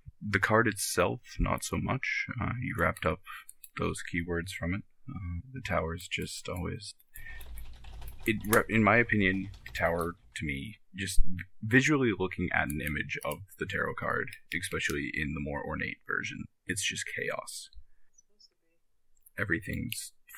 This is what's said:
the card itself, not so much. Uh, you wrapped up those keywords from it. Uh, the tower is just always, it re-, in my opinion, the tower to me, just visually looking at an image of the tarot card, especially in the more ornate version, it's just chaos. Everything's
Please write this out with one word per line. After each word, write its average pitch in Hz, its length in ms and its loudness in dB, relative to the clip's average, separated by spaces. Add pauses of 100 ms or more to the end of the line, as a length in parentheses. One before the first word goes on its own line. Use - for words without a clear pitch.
(260)
the 104 120 2
card 107 280 6
itself, 107 540 2 (180)
not 87 240 2
so - 180 -2
much. - 460 -2 (140)
Uh, 90 200 0
you - 180 -2
wrapped 82 280 2
up 80 140 2 (580)
those 87 240 0
keywords 87 560 -2
from 87 160 0
it. - 80 -4 (260)
Uh, 87 320 -6 (120)
the 131 80 -8
tower 82 340 0
is 85 160 -10
just - 380 -6
always, 87 460 -4 (1300)
it 110 100 6 (120)
re-, - 200 8
in 110 140 6
my 104 140 10
opinion, 98 540 4 (160)
the - 120 -12
tower 85 360 2 (220)
to - 100 -4
me, 71 300 -4 (200)
just 95 240 0 (420)
visually 131 560 4
looking 92 340 -2
at 80 160 0
an 76 160 -2
image 73 400 -4
of 76 140 -4 (200)
the - 80 -4
tarot 73 320 -2
card, 71 300 -2 (300)
especially - 560 -2
in 76 200 -2
the 73 60 -4
more 73 240 -4
ornate - 340 -4 (100)
version, - 360 -4 (220)
it's - 200 -2
just - 180 -4 (120)
chaos. - 520 -6 (1700)
Everything's - 720 -2 (260)